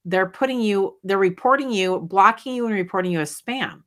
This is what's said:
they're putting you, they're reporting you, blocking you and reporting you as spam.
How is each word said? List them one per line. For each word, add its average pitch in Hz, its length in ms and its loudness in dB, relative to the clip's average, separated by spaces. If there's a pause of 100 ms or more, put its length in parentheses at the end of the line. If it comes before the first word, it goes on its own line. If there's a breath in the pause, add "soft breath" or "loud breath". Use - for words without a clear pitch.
they're 185 240 0
putting 254 320 -2
you, 202 420 0
they're 190 140 0
reporting 247 540 2
you, 185 280 0
blocking 196 560 2
you 240 120 -4
and 220 80 -2
reporting 180 360 -2
you 165 80 0
as 147 160 -6
spam. 240 520 -8